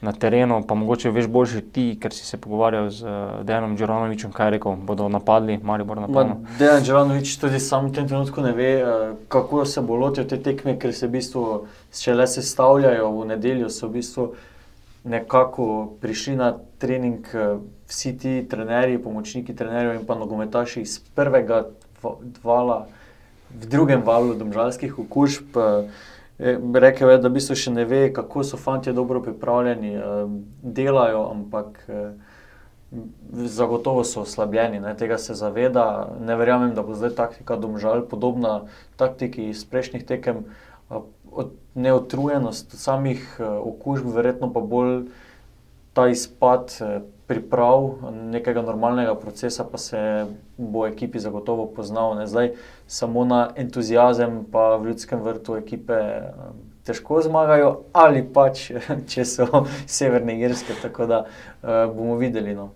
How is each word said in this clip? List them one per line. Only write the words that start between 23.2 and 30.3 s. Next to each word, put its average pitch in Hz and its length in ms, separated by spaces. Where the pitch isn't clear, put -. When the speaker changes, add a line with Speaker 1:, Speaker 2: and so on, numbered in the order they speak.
Speaker 2:
v 113 160
drugem 135 380
valu 117 300
domžalskih 113 640
okužb. 139 580
Eh, 104 320
rekel 131 360
je, 131 80
da 123 100
v 123 40
bistvu 135 240
še - 140
ne 117 140
ve, 131 280
kako 135 320
so 139 120
fantje 131 360
dobro 123 300
pripravljeni, 117 720
eh, 104 80